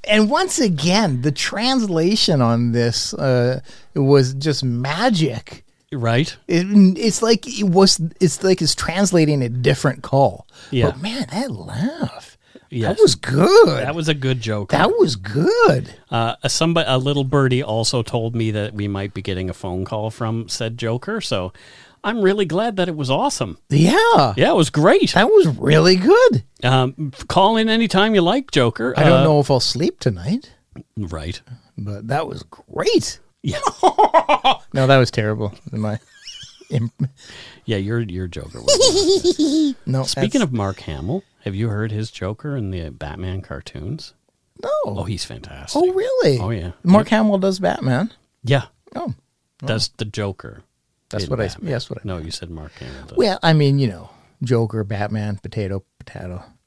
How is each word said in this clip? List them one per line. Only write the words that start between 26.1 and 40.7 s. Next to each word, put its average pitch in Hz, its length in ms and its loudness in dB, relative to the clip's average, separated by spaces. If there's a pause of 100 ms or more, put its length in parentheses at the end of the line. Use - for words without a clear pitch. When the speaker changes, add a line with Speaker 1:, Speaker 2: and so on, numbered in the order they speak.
Speaker 2:
Um, 131 520 0
f-, - 160 -18
call 196 260 4
in 220 140 2
anytime 220 460 2
you 190 60 6
like, 220 300 0
Joker. 127 460 0
Speaker 1:
I 147 80 4
don't 165 160 8
Speaker 2:
Uh, - 20 4
Speaker 1:
know 151 160 4
if 139 100 0
I'll 131 120 4
sleep 170 400 -2
tonight. 113 500 -4 (460)
Speaker 2:
Right. 82 440 -8 (360)
Speaker 1:
But 104 320 -10
that 147 180 -4
was - 160 -12
great. - 760 -4 (240)
Speaker 2:
Yeah. - 160 -6 (220)
Speaker 1:
<laughs> 320 720 4 (200)
No, 135 120 2
that 135 120 6
was 123 120 4
terrible. 107 440 -4 (180)
My 107 280 -6 (680)
imp- 120 400 -4 (560)
Speaker 2:
Yeah, 110 120 -2
your, 104 240 -4
your 92 260 -8
Joker 71 340 -12
was 330 1200 0
Speaker 1:
<laughs> - 40 -18
No, 131 180 -2
Speaker 2:
Speaking 214 380 -2
Speaker 1:
that's 170 80 0
Speaker 2:
of 123 40 -6
Mark 98 280 -4